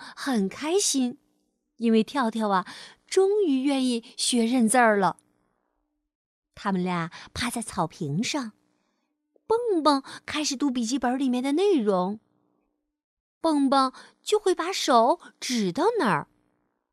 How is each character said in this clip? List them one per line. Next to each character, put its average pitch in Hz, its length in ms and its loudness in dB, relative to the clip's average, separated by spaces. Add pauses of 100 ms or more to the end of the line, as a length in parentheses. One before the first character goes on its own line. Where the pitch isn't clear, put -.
(140)
很 226 320 -2
开 311 320 -2
心， 262 400 -2 (580)
因 226 140 0
为 220 140 4
跳 254 260 -2
跳 220 200 -4
啊， 185 160 0 (400)
终 392 360 2
于 269 200 0
愿 269 200 0
意 240 220 -2 (100)
学 233 300 0
认 233 240 2
字 262 80 2
儿 220 220 6
了。 180 180 2 (1400)
他 - 160 -6
们 185 140 -2
俩 170 260 -4 (220)
趴 240 180 -6
在 233 120 -8
草 170 240 -4
坪 156 360 -4
上， 240 300 -4 (920)
蹦 440 360 0
蹦 277 200 2 (240)
开 302 180 -4
始 277 100 -4
读 285 160 -2
笔 247 140 -2
记 247 140 -2
本 247 200 0
里 269 120 0
面 247 120 -2
的 277 100 -2
内 359 280 2
容。 202 400 0 (1200)
蹦 285 300 2
蹦 269 200 4 (320)
就 415 160 0
会 381 160 2
把 339 160 -6
手 269 480 2 (220)
指 214 320 -2
到 294 140 0 (120)
哪 269 140 2
儿， 147 160 -2 (640)